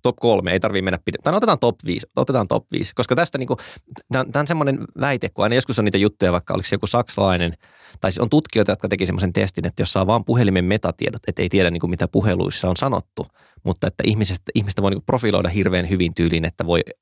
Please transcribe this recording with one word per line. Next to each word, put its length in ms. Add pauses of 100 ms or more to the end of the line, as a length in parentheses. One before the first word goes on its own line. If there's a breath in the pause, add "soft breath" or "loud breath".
Top 160
kolme, 320
ei 80
tarvii 220
mennä 160
pide-, 260
tai 100
no, 40
otetaan 220
top 160 (100)
viisi, 300
otetaan 320
top 240
viisi, 240
koska 200
tästä, 220
niinku, 200 (540 loud breath)
tää 100
on, 100
tää 80
on 80
semmonen 320 (200)
väite, 300
kun 140
aina 120
joskus 240
on 60
niitä 120
juttuja, 340
vaikka 220
oliko 140
se 80
joku 120
saksalainen, 640 (480 loud breath)
tai 100
siis 80
on 100
tutkijoita, 420
jotka 160
teki 180
semmoisen 280
testin, 340
että 140
jos 120
saa 140
vaan 180
puhelimen 400
metatiedot, 640
et 120
ei 100
tiedä, 220
niinku, 160
mitä 200
puheluissa 640
on 80
sanottu, 500 (360 soft breath)
mutta 240
että 200
ihmisestä, 480
ihmistä 260
voi, 100
niinku, 140
profiloida 440
hirveän 400
hyvin 240
tyyliin, 320
että 200
voi 160 (200)